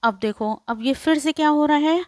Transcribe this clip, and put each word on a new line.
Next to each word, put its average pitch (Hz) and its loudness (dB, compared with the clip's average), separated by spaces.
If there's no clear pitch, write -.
अब 220 0
देखो, 214 -4
अब 226 -8
ये 262 0
फिर 320 0
से 302 -2
क्या 302 0
हो 302 4
रहा 294 4
है 320 2